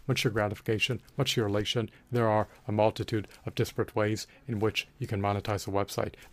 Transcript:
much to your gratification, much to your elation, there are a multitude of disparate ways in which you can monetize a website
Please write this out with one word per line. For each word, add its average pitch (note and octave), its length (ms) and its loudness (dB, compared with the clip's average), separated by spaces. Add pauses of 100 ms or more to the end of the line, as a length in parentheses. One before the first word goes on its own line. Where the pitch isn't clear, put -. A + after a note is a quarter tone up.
much B2+ 160 0
to C3 60 2
your A2 40 0
gratification, G#2 680 0 (160)
much C3 180 0
to B2+ 60 2
your G#2+ 80 2
elation, G#2+ 420 0 (220)
there A#2 160 4
are G#2+ 180 4 (220)
a G#2+ 40 -2
multitude G#2+ 540 2 (180)
of - 120 -10
disparate - 400 -2
ways G#2+ 320 0 (180)
in A2 140 -4
which G#2 260 0 (140)
you A#2+ 80 -4
can G2+ 120 -2
monetize G2+ 460 -2
a G2 60 -4
website G2+ 420 -2 (180)